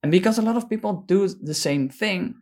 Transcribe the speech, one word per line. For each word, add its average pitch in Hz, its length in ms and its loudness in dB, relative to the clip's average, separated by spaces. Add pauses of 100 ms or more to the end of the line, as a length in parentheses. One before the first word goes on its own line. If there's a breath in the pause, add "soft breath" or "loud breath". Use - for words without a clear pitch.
And 143 100 0
because 214 280 4
a - 20 2
lot 226 160 2
of 233 100 -4
people 208 400 -4
do 190 200 4
the 151 260 -6
same 143 360 0
thing, 190 520 -4